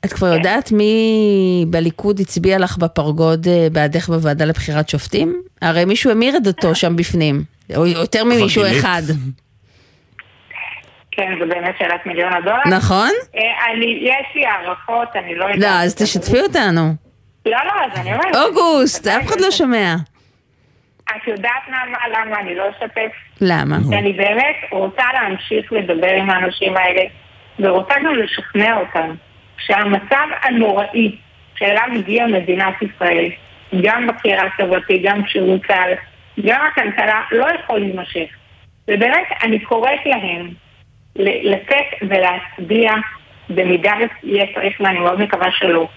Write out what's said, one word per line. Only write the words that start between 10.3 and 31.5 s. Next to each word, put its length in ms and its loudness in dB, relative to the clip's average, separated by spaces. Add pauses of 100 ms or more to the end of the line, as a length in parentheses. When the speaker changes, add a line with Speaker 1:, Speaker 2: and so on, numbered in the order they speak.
Speaker 2:
כן, 280 -4
זו 100 -2
באמת 300 -4
שאלת 260 -4
מיליון 280 -2
הדולר. 280 0 (160)
Speaker 1:
נכון? 320 2 (260)
Speaker 2:
אה, 60 -4 (320)
אני, 280 -2
יש 340 -2
לי 100 -2
הערכות, 720 -4
אני 200 -8
לא 100 -4
יודעת. 140 -2
Speaker 1:
לא, 240 4
אז 120 0
תשתפי 460 0
אותנו. 400 2 (640)
Speaker 2:
לא, 200 0
לא, 60 -4 (140)
אז 160 -6
אני 120 -4
אומרת. 220 0
Speaker 1:
אוגוסט, 720 2
Speaker 2:
בוודאי, 140 0
Speaker 1:
אף 60 -6
אחד 80 0
לא 120 2
Speaker 2:
בוודאי. 40 2
Speaker 1:
שומע. 440 2 (1120)
Speaker 2:
את 180 -8
יודעת, 420 -4
נעמה, 280 -6 (160)
למה 260 -4
אני 160 -8
לא 140 -6
אשתף? 420 -6 (300)
Speaker 1:
למה? 360 2 (120)
Speaker 2:
כי 60 2
אני 180 0
באמת 420 0 (160)
רוצה 320 -2 (100)
להמשיך 600 -4
לדבר 440 0
עם 120 0
האנשים 480 0
האלה, 240 2 (580)
ורוצה 340 2 (120)
גם 100 2
לשכנע 640 0
אותם 380 -4 (420)
שהמצב 680 2 (140)
הנוראי 720 2 (400)